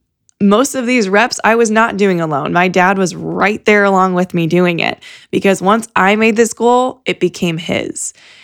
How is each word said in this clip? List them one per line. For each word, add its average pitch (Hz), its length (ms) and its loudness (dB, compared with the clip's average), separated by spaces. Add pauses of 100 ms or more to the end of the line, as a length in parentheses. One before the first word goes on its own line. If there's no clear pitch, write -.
(420)
most 208 320 2
of 254 140 -4
these 240 200 0
reps 208 360 0
I 214 100 2
was 233 160 2
not 220 280 0
doing 190 220 0
alone. 156 340 -4
My 180 160 2
dad 185 280 2
was 185 160 -2
right 180 520 -4
there 208 180 4
along 190 320 2
with 185 180 -2
me 170 140 0
doing 175 320 0
it, - 180 -4 (320)
because 190 320 0
once 208 340 0
I 196 200 2
made 220 220 2
this 233 160 2
goal, 247 520 0
it 180 140 -6
became 170 400 -4
his - 520 -8 (320)